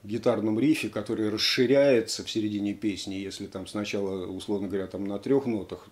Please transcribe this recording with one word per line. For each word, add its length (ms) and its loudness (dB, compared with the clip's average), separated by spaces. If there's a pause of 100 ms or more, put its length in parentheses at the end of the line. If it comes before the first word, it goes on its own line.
гитарном 540 0
рифе, 300 2
который 400 -2
расширяется 960 4
в 60 -8
середине 420 0
песни. 420 -4
Если 320 -8
там 200 -10
сначала, 600 -4
условно 420 -4
говоря, 180 -2
там 180 -8
на 140 -4
трёх 260 2
нотах, 480 -6